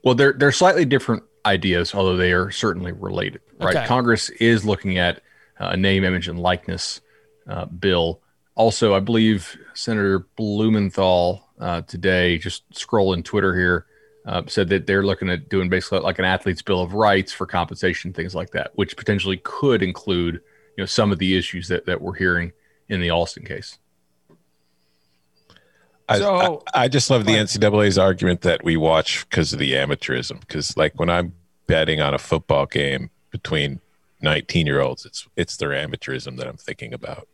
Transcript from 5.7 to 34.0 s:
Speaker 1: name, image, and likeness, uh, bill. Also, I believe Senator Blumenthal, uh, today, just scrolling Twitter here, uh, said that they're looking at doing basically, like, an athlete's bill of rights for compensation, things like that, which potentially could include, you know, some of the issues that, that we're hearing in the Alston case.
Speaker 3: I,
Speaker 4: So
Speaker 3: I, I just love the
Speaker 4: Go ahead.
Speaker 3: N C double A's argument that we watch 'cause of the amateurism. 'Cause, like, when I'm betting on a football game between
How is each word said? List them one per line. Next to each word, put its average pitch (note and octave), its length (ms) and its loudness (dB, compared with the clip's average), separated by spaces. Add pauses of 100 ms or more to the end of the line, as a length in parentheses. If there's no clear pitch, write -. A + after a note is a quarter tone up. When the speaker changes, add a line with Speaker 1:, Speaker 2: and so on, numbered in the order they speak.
Speaker 1:
name, F#2+ 260 2
image, F#2 240 0
and E2+ 140 -8
likeness, F2+ 600 -4 (460)
uh, G2 200 -8
bill. F2 540 0 (360)
Also, A2 400 4
I - 20 4
believe A2 580 2 (180)
Senator G2+ 600 0
Blumenthal, G2 1120 2 (120)
uh, E2+ 220 -4
today, F2+ 540 0
just - 360 -10
scrolling F#2+ 500 0
Twitter G2 320 0
here, F2+ 320 2 (400)
uh, F#2 200 -4
said F#2+ 240 0
that G2 160 0
they're G2 180 2
looking F#2+ 240 -2
at F2+ 220 -4
doing F#2 180 0
basically, F#2 320 -2
like, F2 180 -4
an F#2 60 -2
athlete's F#2 380 -2
bill F#2 180 -2
of F2+ 140 -4
rights G2+ 380 2
for F#2 140 -8
compensation, F2 680 -4
things F2 220 -8
like F2 160 -8
that, - 240 -8
which - 220 -4
potentially G2 400 -2
could A#2+ 460 0
include, F2 580 -2 (360)
you G2+ 60 -6
know, F#2 40 -4
some G#2 260 2
of F2 60 -2
the F#2 180 0
issues F2 320 -6
that, F2+ 160 -4
that F2+ 160 -4
we're F2+ 140 -8
hearing F2 360 -2 (380)
in F#2 140 -4
the E2+ 80 -2
Alston E2+ 340 -2
case. - 340 -14 (2250)
Speaker 3:
I, G#2+ 100 4
Speaker 4:
So F#3 440 2 (120)
Speaker 3:
I, B2+ 100 4
I B2 40 2
just C3 220 2
love A#2+ 140 4
the A2 80 4
Speaker 4:
Go - 0 -
ahead. G#2+ 100 4
Speaker 3:
N G#2 60 0
C - 100 -4
double G#2 240 4
A's G2 160 4
argument F#2 420 2
that F2 240 0
we E2 140 2
watch D#2+ 500 2
'cause D#2 240 0
of D2+ 60 -6
the C#2 140 0
amateurism. C2+ 760 -4
'Cause, - 280 -6
like, D#2 220 0
when F2 120 0
I'm F2 240 0 (320)
betting D#2+ 340 2
on C#2+ 140 0
a C#2 40 -2
football - 460 -2
game C#2 460 -4 (200)
between - 500 -6 (420)